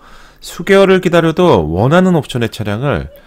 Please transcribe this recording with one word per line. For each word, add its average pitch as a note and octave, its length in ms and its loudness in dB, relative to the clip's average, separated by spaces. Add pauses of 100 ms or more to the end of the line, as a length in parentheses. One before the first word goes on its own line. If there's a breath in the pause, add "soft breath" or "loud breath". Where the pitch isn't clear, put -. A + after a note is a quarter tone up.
(420 loud breath)
수개월을 F#3+ 580 2
기다려도 E3 720 0
원하는 E3 460 2
옵션의 A#2+ 320 -4
차량을 G#2 600 -6 (180 loud breath)